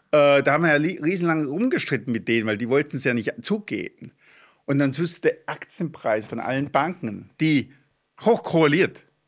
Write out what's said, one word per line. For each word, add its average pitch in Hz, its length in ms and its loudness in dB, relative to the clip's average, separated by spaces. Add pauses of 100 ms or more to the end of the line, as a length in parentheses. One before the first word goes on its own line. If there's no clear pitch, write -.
(100)
Äh, 143 320 6
da 139 100 2
haben 160 120 2
wir 165 60 4
ja 147 60 6
li-, 160 260 0
riesenlang 165 420 0
rumgestritten 151 640 -2
mit 117 180 -4
denen, 113 180 2
weil 107 100 -2
die 117 140 -4
wollten's 147 340 -2
ja 127 80 0
nicht 117 180 -4 (120)
zugeben. - 680 -8 (520)
Und 139 140 0
dann 139 160 2
siehst 170 280 -6
du 160 60 2
den - 160 0
Aktienpreis 143 800 -6
von 117 160 -10
allen 135 300 -4
Banken, 135 580 -4 (140)
die 151 320 0 (480)
hochkorreliert 160 800 2 (240)